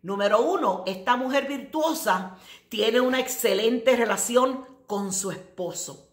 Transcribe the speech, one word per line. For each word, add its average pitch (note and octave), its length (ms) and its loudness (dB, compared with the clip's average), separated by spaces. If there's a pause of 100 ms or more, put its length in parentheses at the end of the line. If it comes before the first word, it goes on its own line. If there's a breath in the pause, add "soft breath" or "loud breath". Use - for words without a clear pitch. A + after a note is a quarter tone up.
Número G3+ 380 2
uno, C4+ 440 0
esta F#3+ 300 0
mujer C4 320 -2
virtuosa C4 880 -2 (300 loud breath)
tiene A3+ 320 2
una B3+ 220 2
excelente A#3 760 2
relación A#3+ 720 2 (180)
con G3 280 -4
su F#3+ 180 -4
esposo. - 800 -10